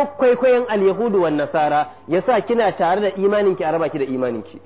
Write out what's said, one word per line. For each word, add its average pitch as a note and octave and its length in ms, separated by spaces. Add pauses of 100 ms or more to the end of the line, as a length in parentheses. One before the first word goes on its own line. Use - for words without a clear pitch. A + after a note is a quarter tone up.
(200)
kwaikwayon B3 500
alyahudu G3+ 520
wan D#3+ 140
nasara D3 520 (200)
ya E3+ 140
sa A#3 200
kina A#3 300
tare F#3 300
da G3+ 140
imaninki G3 480
a D#3+ 80
raba E3 180
ki D#3 100
da C3+ 60
imaninki. B2+ 600